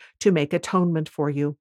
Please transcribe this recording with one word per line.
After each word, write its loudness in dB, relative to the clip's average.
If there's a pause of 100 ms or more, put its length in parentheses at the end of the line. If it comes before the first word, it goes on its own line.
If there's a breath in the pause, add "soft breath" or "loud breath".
(200 loud breath)
to 2
make 2
atonement 0
for -4
you. -4